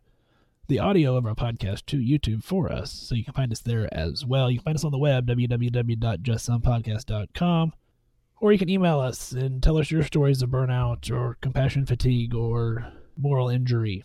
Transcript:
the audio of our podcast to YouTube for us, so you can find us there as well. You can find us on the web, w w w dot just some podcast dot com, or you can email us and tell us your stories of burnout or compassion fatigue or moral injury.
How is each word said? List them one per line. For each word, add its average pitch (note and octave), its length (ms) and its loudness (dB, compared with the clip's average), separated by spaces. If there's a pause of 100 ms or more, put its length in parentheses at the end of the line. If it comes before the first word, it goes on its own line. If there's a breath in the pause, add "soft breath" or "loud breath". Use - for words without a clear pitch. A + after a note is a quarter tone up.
(680)
the B2+ 120 2
audio D#3 360 4
of B2 120 0
our A2 80 -2
podcast A2+ 520 -4
to D3 100 -2
YouTube A#2 460 0
for F3+ 280 -2
us, - 200 -6
so - 240 -10
you A2+ 80 -2
can - 100 -12
find C3 180 -2
us G#2+ 80 -6
there A2+ 340 -2
as D#2+ 320 -4
well. B2+ 240 2
You B2 80 0
can - 60 -10
find D#3 120 -2
us D3 80 -2
on D3+ 80 -2
the C3+ 60 -2
web, C3 300 2
w A#2+ 200 2
w A#2+ 220 0
w A#2+ 260 0
dot A2 260 -2
just A2+ 240 -2
some A#2+ 160 0
podcast A2+ 440 0
dot G#2 300 -4
com, E3+ 380 2 (680)
or G#3 100 6
you G#3 60 6
can F3+ 120 -2
email F3+ 300 4
us B2+ 320 -4
and C3 300 -4
tell D#3 160 6
us D3 140 0
your D#3+ 120 2
stories C#3 380 2
of B2 80 0
burnout B2+ 640 0
or B2 300 -4
compassion C3+ 440 0
fatigue A#2+ 480 2
or A#2 580 -2 (240 loud breath)
moral C3+ 340 0
injury. A#2 560 0